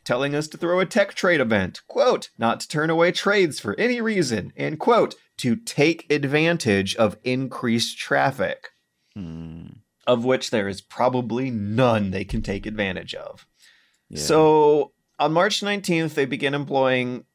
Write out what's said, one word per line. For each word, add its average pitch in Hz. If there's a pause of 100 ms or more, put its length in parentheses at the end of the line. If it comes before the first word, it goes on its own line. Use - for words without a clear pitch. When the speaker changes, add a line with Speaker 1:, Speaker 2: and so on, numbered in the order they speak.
Speaker 1:
"telling 139
us 151
to 160
throw 175
a 185
tech 202
trade 175
event," 104
quote, -
"not 113
to -
turn 156
away 170
trades 190
for 101
any 240
reason," 180
and, 147
quote, - (240)
"to 120
take 156
advantage 139
of 110
increased 123
traffic," 139 (460)
Speaker 2:
Hmm. 82 (380)
Speaker 1:
of 123
which 127
there 101
is 98
probably 127
none 110
they 98
can 110
take 98
advantage 98
of. - (640)
Speaker 2:
Yeah. -
Speaker 1:
So 151 (260)
on 147
March 190
nineteenth, 180
they 143
begin 139
employing 131 (100)